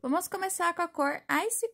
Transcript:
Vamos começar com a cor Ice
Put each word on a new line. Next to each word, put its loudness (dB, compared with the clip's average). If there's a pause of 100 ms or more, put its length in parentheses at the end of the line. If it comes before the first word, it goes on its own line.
Vamos 2
começar 0
com -2
a 0
cor 0 (280)
Ice -2